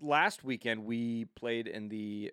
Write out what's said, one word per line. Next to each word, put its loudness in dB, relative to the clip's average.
last 4
weekend, 0
we 0
played 0
in -6
the -4